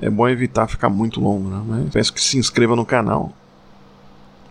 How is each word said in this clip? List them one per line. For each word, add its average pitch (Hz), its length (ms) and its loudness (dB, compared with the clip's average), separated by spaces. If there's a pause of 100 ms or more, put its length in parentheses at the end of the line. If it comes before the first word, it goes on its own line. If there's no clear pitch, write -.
é 110 100 0
bom 113 180 2
evitar 120 380 0
ficar - 240 -2
muito 110 300 -2
longo, 98 280 0
né? 98 180 -6
Mas 120 240 -4
peço 107 220 0
que - 80 -6
se - 160 0
inscreva 117 380 2
no 117 100 2
canal. 110 480 0 (1200)